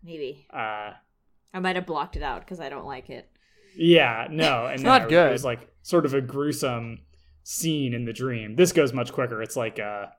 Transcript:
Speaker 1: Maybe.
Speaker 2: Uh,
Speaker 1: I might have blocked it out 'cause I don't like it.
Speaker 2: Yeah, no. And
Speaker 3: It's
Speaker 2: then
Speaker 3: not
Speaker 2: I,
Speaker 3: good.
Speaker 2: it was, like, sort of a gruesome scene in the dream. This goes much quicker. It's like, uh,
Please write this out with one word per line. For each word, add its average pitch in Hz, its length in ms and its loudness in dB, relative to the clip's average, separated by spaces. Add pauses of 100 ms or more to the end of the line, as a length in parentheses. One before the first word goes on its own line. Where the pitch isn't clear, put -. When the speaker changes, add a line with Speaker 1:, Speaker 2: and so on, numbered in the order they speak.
Speaker 1:
Maybe. 147 500 -12
Speaker 2:
Uh, 107 380 -8 (600)
Speaker 1:
I 185 60 -8
might 185 180 -2
have 180 80 -6
blocked 156 320 -6
it 151 60 -6
out 131 220 -8
'cause 180 140 -14
I 147 100 -12
don't 135 160 -12
like 127 240 -14
it. 123 200 -18 (480)
Speaker 2:
Yeah, 143 520 6
no. 151 360 2
And 135 80 -4
Speaker 3:
It's 135 100 -6
Speaker 2:
then - 80 4
Speaker 3:
not 262 120 8
Speaker 2:
I, 117 40 -4
Speaker 3:
good. 160 220 6
Speaker 2:
it - 20 4
was, 123 140 -2
like, 120 240 -6 (140)
sort 170 220 2
of 135 80 0
a 135 80 2
gruesome 127 800 -4 (440)
scene 147 500 -2
in 120 120 -4
the 113 80 -6
dream. 113 440 -6
This 180 160 6
goes 143 200 4
much 127 200 -4
quicker. 120 280 -4
It's 110 140 -8
like, 117 240 -4
uh, 104 280 -8 (120)